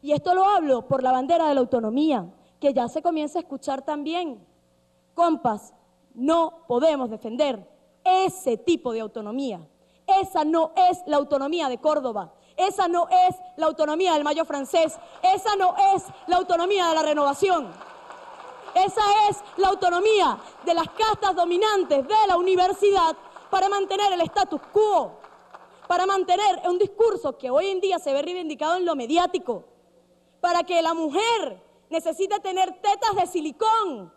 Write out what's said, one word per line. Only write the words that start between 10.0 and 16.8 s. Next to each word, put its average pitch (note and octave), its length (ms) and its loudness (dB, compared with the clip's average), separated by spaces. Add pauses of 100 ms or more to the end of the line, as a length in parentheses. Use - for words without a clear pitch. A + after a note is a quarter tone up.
Esa F#4+ 380 0
no D#4+ 320 0
es F4+ 300 2
la D4+ 100 0
autonomía C#4+ 540 -2
de A#3+ 80 -8
Córdoba. B3+ 560 -4 (220)
Esa F#4+ 300 0
no F4 220 0
es F#4 280 4 (200)
la D#4+ 100 -2
autonomía D#4+ 480 0
del D4 100 0
Mayo D4+ 200 0
francés, D#4+ 540 -2 (240)
esa G4+ 340 2
no F#4 180 2 (200)
es F#4 100 -2 (220)
la F4 100 2
autonomía F#4 520 0